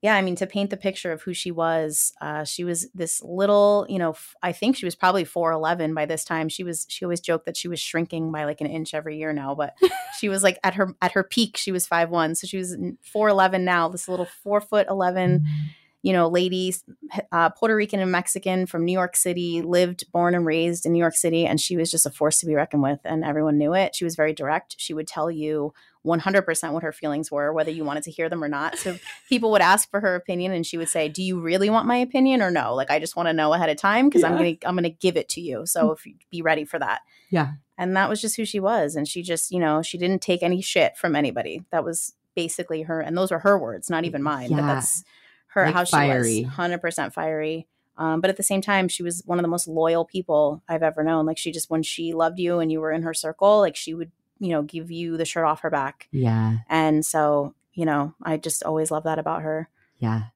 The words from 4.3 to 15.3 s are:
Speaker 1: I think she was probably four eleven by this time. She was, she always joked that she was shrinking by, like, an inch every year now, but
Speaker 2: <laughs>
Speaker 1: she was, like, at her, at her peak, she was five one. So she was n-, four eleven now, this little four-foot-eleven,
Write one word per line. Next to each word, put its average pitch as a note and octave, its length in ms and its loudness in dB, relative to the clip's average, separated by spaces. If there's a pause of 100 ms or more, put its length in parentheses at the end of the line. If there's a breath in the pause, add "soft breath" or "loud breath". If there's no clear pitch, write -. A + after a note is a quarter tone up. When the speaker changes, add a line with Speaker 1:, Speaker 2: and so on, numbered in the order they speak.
Speaker 1:
I F3+ 100 -2
think A#3+ 240 0
she - 80 -10
was F3 120 -4
probably F#3 280 2
four E3 280 0
eleven D#3+ 420 0
by D3+ 120 0
this D#3 180 -4
time. D#3+ 260 -2
She - 140 -8
was, E3+ 260 -8
she - 160 -10
always F3 140 -2
joked E3 260 -2
that E3+ 100 -8
she - 120 -6
was E3+ 120 -6
shrinking E3 520 -4
by, D3+ 120 -4
like, D3 160 -6
an D3+ 60 -4
inch D#3 280 -6
every D3+ 240 -6
year D#3 140 -4
now, C#3 220 -4
but D3 260 -4
Speaker 2:
<laughs> F#5 380 0
Speaker 1:
she G#3 100 -2
was, G3 140 0
like, F#3+ 220 4
at F#3 100 2
her, F#3 280 0
at F3+ 100 2
her F#3+ 120 2
peak, A3+ 320 -2
she - 160 -4
was F3+ 140 -2
five E3+ 240 2
one. E3 240 2
So F#3 120 -6
she F#3+ 120 -6
was F3+ 160 -6
n-, F3+ 280 -8
four G#3+ 280 0
eleven F#3+ 340 4
now, F3 240 2
this F3+ 200 -8
little F3+ 180 -2
four-foot-eleven, F#3+ 1120 2